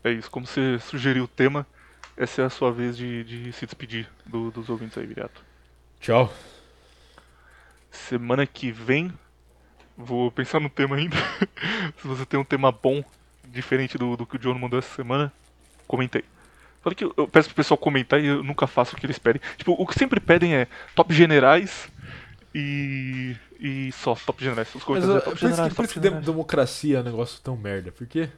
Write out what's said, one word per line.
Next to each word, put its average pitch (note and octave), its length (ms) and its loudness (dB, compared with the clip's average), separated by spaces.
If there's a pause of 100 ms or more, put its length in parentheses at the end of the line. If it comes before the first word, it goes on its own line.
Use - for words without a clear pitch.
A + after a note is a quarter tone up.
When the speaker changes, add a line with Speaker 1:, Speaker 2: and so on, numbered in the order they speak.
Speaker 1:
É A#2+ 80 2
isso, A2+ 200 -4
como B2+ 160 -8
você C3 320 0
sugeriu B2+ 460 0
o A#2+ 40 -8
tema, C#3 380 2 (500)
essa B2+ 240 -4
é C3 60 4
a B2+ 40 0
sua B2 220 0
vez A#2+ 240 -4
de, A#2+ 280 -8
de A#2 280 -12
se - 140 -10
despedir A#2 420 -10 (160)
do, A2+ 260 -6
dos A2+ 200 -10
ouvintes A2+ 260 -6
aí, A2+ 100 -8
Viriato. - 380 -12 (560)
Speaker 2:
Tchau. A#2 320 4 (1600)
Speaker 1:
Semana B2+ 560 -2
que - 260 -8
vem, C3+ 400 0 (840)
vou B2 340 -2
pensar C#3 300 -2
no D3 100 -4
tema C#3 260 0
ainda. D3+ 200 -2 (400)
<laughs> F#3 440 -6
Se C#3+ 80 -10
você C3 160 -6
tem C#3 160 0
um C#3 40 -2
tema C3+ 280 4
bom, C3+ 320 0 (400)
diferente C3 540 -2
do, A#2+ 180 -2
do A#2+ 100 -6
que C3+ 100 -10
o - 20 -6
John B2+ 160 0
mandou B2 240 -2
essa - 160 -6
semana, C3+ 360 -2 (560)
comenta B2 320 -2
aí. - 60 -2 (560)
Fala F3+ 140 -2
que G#3+ 100 -4
eu, - 140 -2
eu D3 100 2
peço D#3 220 6
pro - 60 -6
pessoal D3+ 200 4
comentar C#3 420 2
e D3+ 80 2
eu C#3+ 160 2
nunca C#3 240 0
faço - 300 0
o - 20 -14
que - 60 -10
eles C3 140 -6
pedem. A#2 240 2 (160)
Tipo, - 140 0
o F#3 140 2
que - 120 -6
sempre C4 200 4
pedem E3+ 360 6
é B2 120 4 (280)
top E3+ 180 2
generais D#3 800 6 (640)
e, C3+ 840 -6 (220)
e C3+ 340 -6
só, - 220 -2
top - 280 -6
generais. A2+ 260 -2
Os - 80 -18
Speaker 2:
Mas, - 80 -14
Speaker 1:
comentários F3+ 320 2
é - 20 4
Speaker 2:
ó, - 20 4
Speaker 1:
top E3 100 -4
Speaker 2:
por E3 60 -6
isso - 80 -8
que, E3+ 60 6
Speaker 1:
generais, E3 240 0
Speaker 2:
por - 20 -6
Speaker 1:
top A#3 80 0
Speaker 2:
isso - 100 -6
que D#3+ 60 -6
dem-, F#3+ 80 4
Speaker 1:
generais. D#3 180 -2
Speaker 2:
democracia D#3 680 0
é B2+ 60 0
um - 20 -6
negócio A#2+ 380 -6
tão B2+ 120 -8
merda, G2 380 -8
por A#2+ 140 -14
quê? D#3+ 320 -6